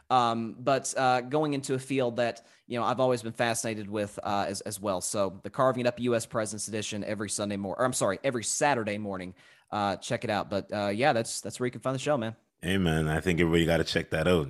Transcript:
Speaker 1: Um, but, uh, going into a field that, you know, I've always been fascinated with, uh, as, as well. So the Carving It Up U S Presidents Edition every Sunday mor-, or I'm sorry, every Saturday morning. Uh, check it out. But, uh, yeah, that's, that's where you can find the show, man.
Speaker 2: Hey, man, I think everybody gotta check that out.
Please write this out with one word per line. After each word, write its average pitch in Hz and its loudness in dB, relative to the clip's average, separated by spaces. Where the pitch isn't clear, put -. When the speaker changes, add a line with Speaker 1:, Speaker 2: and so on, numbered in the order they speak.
Speaker 1:
Um, 117 2
but, 127 0
uh, 127 4
going 147 0
into 135 -2
a 131 0
field 131 0
that, 117 -2
you 120 -4
know, 113 0
I've 117 2
always 127 2
been 113 -6
fascinated 113 -2
with, 104 -4
uh, 101 0
as, 98 -4
as 101 -8
well. 98 0
So 98 -2
the 101 -12
Carving 127 2
It 123 0
Up 120 0
U 120 2
S 113 0
Presidents 107 -4
Edition 104 -4
every 104 -4
Sunday 104 -2
mor-, 98 -4
or 127 4
I'm 123 0
sorry, 101 0
every 123 -2
Saturday 117 0
morning. 95 -6
Uh, 101 2
check - -4
it 110 0
out. 101 0
But, 98 -2
uh, 101 0
yeah, 123 4
that's, 113 -2
that's - -8
where 123 0
you 120 -4
can 113 -12
find 131 -2
the 131 -6
show, 143 0
man. 110 -4
Speaker 2:
Hey, 95 0
man, 80 4
I 78 0
think 82 2
everybody 82 4
gotta 82 4
check - -2
that 80 0
out. 82 4